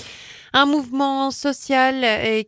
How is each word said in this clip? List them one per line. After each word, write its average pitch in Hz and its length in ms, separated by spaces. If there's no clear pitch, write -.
Un 269 100
mouvement 269 680
social, 262 720
euh, 220 440